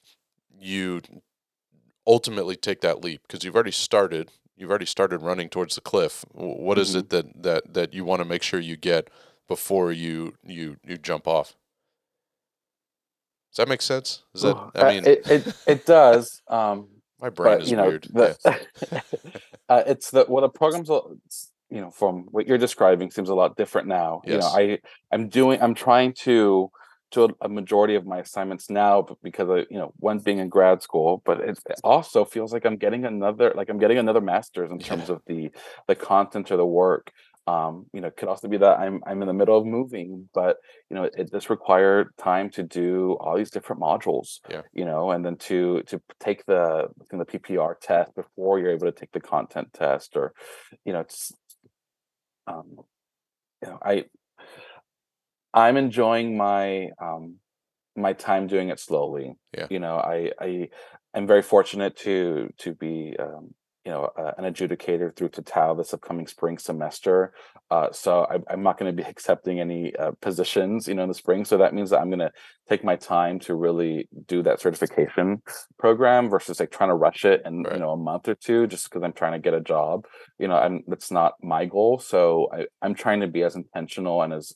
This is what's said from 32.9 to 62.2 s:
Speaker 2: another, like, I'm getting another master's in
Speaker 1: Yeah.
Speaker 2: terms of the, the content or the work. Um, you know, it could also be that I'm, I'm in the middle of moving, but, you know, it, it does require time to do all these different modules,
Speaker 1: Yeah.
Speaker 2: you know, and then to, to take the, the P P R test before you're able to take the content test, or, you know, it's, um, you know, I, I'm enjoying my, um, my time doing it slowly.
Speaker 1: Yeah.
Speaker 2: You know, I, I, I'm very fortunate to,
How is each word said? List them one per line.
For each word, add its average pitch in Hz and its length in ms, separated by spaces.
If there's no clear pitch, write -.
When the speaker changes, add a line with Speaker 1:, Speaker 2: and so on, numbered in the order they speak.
Speaker 2:
another, 107 520
like, 98 120
I'm 104 100
getting 127 200
another 113 220
master's 90 500
in 87 100
Speaker 1:
Yeah. - 80
Speaker 2:
terms 85 200
of 87 180
the, 80 240
the 98 60
content 98 580
or 95 40
the 87 100
work. 87 460
Um, 82 440
you 98 80
know, 87 80
it - 80
could - 100
also 95 220
be 104 80
that 98 240
I'm, 95 260
I'm 98 160
in 98 60
the 92 60
middle 101 220
of 110 100
moving, 104 680
but, 90 220
you - 60
know, 92 80
it, - 120
it 90 140
does 101 180
require 98 720
time 95 320
to 95 140
do 90 560
all 80 160
these 104 140
different - 300
modules, 82 600
Speaker 1:
Yeah. 80 120
Speaker 2:
you 92 120
know, 82 280
and 87 120
then 87 120
to, 90 480
to 87 160
take - 280
the, 85 420
the 90 120
P - 140
P 92 180
R 85 240
test - 360
before 95 420
you're 90 140
able 85 140
to 85 60
take - 200
the 85 80
content - 520
test, - 440
or, 69 180
you 101 80
know, 85 80
it's, - 300
um, 87 300
you - 60
know, 90 120
I, 101 260
I'm 117 220
enjoying 117 600
my, 98 520
um, 82 360
my 101 180
time 98 340
doing 95 220
it 80 120
slowly. 71 540
Speaker 1:
Yeah. - 140
Speaker 2:
You 95 80
know, 82 180
I, 85 440
I, 90 280
I'm 101 120
very 101 160
fortunate 98 560
to, 87 600